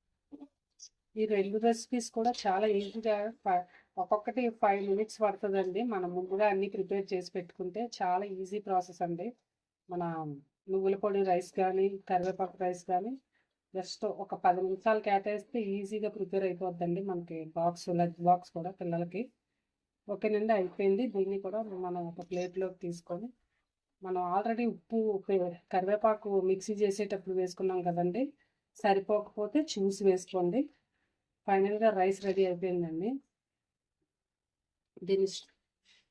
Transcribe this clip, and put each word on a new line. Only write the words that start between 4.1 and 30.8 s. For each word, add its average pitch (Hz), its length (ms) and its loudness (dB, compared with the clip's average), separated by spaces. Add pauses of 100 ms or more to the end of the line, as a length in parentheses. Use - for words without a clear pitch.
ఫైవ్ 202 300 4
మినిట్స్ 202 340 0
పడుతుందండి. 196 680 0
మనం 190 260 -2
ముందుగా 185 380 0
అన్నీ 196 200 0
ప్రిపేర్ 196 380 -4
చేసి 180 260 -6
పెట్టుకుంటే 180 480 -8 (120)
చాలా 185 380 0
ఈజీ 190 300 -6
ప్రాసెస్ 185 420 -2
అండి. 175 240 -2 (640)
మన 180 140 -2 (680)
నువ్వుల 190 280 2
పొడి 196 280 0
రైస్ 180 280 2
కానీ, 190 340 2 (180)
కరివేపాకు 185 540 -2
రైస్ 180 260 -2
కానీ 190 280 0 (640)
just 185 280 -8 (160)
ఒక 196 180 -10
పది 180 240 4
నిమిషాలు 190 400 2
కేటాయిస్తే 208 580 0 (100)
ఈజీగా 202 420 -2
ప్రిపేర్ 196 340 -2
అయిపోద్దండి 175 580 -2
మనకి 170 360 -6 (120)
బాక్స్, 170 400 -2
లంచ్ 175 300 0
బాక్స్ 175 320 4
కూడా 175 200 -6
పిల్లలకి. 175 500 -4 (840)
ఓకేనండి, 214 440 0
అయిపోయింది. 196 560 2
దీన్ని 196 320 0
కూడా 196 200 -4 (180)
మనం 180 280 -4
ఒక 170 180 -10
ప్లేట్లోకి 180 560 -4
తీసుకొని, 175 480 -8 (720)
మనం 185 240 -2
already 226 420 2
ఉప్పు, 220 320 -2 (720)
కరివేపాకు 208 600 2 (120)
మిక్సీ 190 320 0
చేసేటప్పుడు 196 600 0
వేసుకున్నాం 185 460 0
కదండి, 175 400 0 (540)
సరిపోకపోతే 208 920 2
చూసి 196 360 0
వేసుకోండి. 185 580 2 (840)